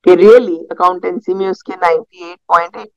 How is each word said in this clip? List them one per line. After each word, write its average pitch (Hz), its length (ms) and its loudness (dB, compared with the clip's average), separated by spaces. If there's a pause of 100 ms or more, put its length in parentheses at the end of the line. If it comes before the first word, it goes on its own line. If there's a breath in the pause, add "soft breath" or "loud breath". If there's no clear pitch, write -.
कि 185 60 6
really 196 460 4 (140)
अकाउंटेंसी 180 600 -4
में 190 140 -4
उसके - 260 -10
नाइंटी 175 580 -6
एट 180 60 -20 (100)
पॉइंट 175 300 -6
एट 214 200 -18